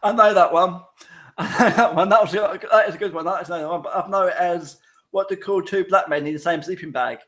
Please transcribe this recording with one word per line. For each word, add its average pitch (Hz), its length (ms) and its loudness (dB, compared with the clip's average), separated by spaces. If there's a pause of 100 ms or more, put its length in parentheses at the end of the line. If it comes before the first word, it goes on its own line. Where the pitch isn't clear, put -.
I 208 80 0
know 214 220 6
that 180 180 6
one. 180 300 0 (280)
<laughs> - 280 -20
I 214 320 2
know - 60 0
that 233 200 2
one. 185 140 2
That 220 120 6
was, 170 100 0
that 202 580 0
is 165 60 -8
a - 20 -16
good 190 160 -6
one. 160 120 -6
That 175 160 -4
is 156 80 -12
another 160 200 -6
one. 170 120 -4
But 180 240 -6
I - 40 -18
know 196 180 0
it 175 100 -2
as 175 400 -2 (340)
what 196 180 -2
to 196 60 -2
call 196 260 -2
two 185 240 -2
black 185 240 2
men 147 180 -2
in 151 60 -6
the 151 60 -8
same 160 220 -2
sleeping 165 300 -10
bag. 123 360 -4